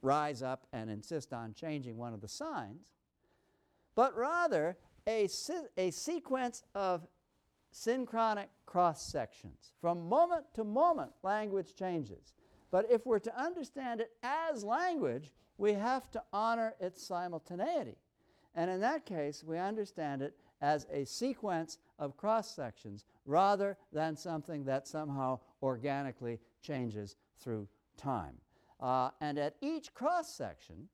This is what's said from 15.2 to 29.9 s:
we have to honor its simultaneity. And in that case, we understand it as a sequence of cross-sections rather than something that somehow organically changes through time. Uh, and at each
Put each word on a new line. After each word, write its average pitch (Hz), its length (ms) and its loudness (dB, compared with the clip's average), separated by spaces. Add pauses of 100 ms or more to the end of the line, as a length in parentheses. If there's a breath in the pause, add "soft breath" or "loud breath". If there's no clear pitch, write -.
we 208 160 4
have 247 380 0
to - 100 -6 (100)
honor 226 480 2
its 185 260 -4
simultaneity. 180 920 -2 (580 soft breath)
And 175 160 2
in 185 100 0
that 277 260 0
case, 151 380 -4
we 160 140 -4
understand 180 640 -4
it 139 120 -4 (260 soft breath)
as 147 300 2
a 143 140 0
sequence 202 760 -2 (200 soft breath)
of 139 180 -4
cross-sections 147 880 -4 (220 soft breath)
rather 196 500 6 (160)
than 156 240 0
something 151 480 -6
that 135 240 0
somehow 139 500 0 (240 soft breath)
organically 131 800 -2 (220 soft breath)
changes 110 540 -4 (220)
through 107 300 -4 (280)
time. 95 380 -2 (460 soft breath)
Uh, 127 300 2 (100)
and 147 180 -2
at 147 220 0
each 302 340 -4